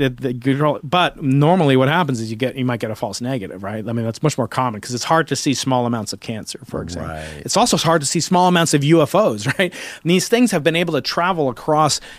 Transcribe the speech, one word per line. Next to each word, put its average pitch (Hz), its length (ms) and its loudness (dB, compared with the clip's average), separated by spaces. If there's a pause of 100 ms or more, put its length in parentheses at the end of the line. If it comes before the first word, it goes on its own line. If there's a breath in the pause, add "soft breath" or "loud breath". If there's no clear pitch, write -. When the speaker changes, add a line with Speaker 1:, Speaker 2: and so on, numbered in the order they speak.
Speaker 1:
if 127 160 0
the 123 160 -4
control, 135 520 0
but 160 360 0
normally 143 560 4
what 131 120 4
happens 147 320 0
is 110 100 -6
you 113 60 -6
get, 120 200 -2
you 131 80 -2
might 123 140 0
get 110 140 -6
a - 20 -8
false 107 260 -6
negative, 113 440 -6
right? 107 220 -8
I 120 60 -6
mean, 117 140 -2
that's 113 160 -6
much 151 160 0
more 117 100 -2
common 120 320 -4
'cause 123 140 -8
it's 117 100 -6
hard 160 240 2
to 139 80 -2
see - 160 -2
small 123 320 0
amounts 117 280 -4
of 101 80 -14
cancer, - 440 -12
for - 160 -8
example. 82 320 -8
Speaker 2:
Right. 78 140 -10 (180)
Speaker 1:
It's - 120 -4
also 220 200 4
hard 165 240 2
to 139 60 -4
see 170 140 -2
small 180 260 2
amounts 170 260 2
of 143 120 2
U 160 180 6
F 147 140 2
Os, 123 300 0
<laughs> 135 120 -2
right? 190 160 0 (280 loud breath)
And 156 80 0
these 180 180 2
things 233 240 4
have 160 100 0
been 160 140 2
able 170 180 0
to 131 80 0
travel 170 480 0
across 151 500 2 (180 loud breath)